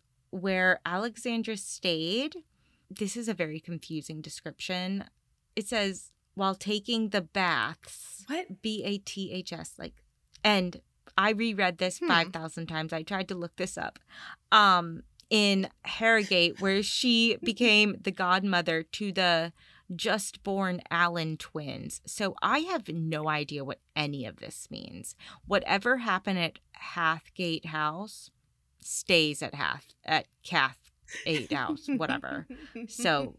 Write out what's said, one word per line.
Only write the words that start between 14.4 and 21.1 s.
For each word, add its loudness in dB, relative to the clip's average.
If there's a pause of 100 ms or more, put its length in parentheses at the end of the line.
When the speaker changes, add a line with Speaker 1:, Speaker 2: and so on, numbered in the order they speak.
Speaker 1:
Um, 6 (280)
in 4 (140)
Harrogate, 4
where 2
she 4
Speaker 2:
<laughs> -14
Speaker 1:
became 4
the -2
godmother 2
to -6
the 2 (420)
just 0
born 0
Allen 2